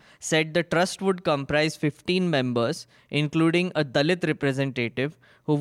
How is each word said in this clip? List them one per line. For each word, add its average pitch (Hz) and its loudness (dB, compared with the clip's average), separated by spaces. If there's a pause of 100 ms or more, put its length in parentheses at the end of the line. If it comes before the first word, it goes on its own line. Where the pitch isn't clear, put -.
(280)
said 160 0
the 170 2
trust 185 0
would 190 0
comprise 151 0
fifteen 180 0
members, 127 0 (420)
including 165 2 (140)
a - 0 (140)
Dalit 170 2
representative 135 -2 (320)
who 151 2